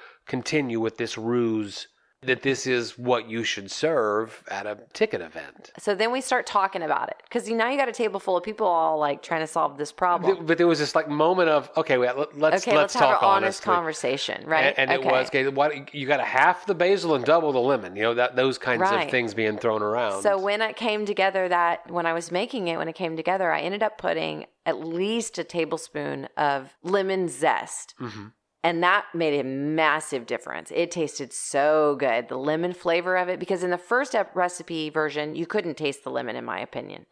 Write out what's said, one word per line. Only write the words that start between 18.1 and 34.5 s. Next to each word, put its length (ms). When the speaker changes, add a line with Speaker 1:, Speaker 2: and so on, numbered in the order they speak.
Speaker 1:
that, 200
those 240
kinds 220
Speaker 2:
Right. 240
Speaker 1:
of 80
things 200
being 240
thrown 280
around. 380
Speaker 2:
So 160
when 220
it 140
came 320
together 420
that, 400
when 160
I 100
was 180
making 340
it, 120
when 100
it 80
came 200
together, 360
I 80
ended 240
up 120
putting 500
at 180
least 540
a 60
tablespoon 920
of 460
lemon 460
zest. 720
Speaker 1:
Mm-hmm. 260
Speaker 2:
And 180
that 320
made 240
a 60
massive 800
difference. 480
It 160
tasted 420
so 640
good, 340
the 80
lemon 360
flavor 440
of 120
it, 100
because 240
in 80
the 80
first 380
ep-, 180
recipe 560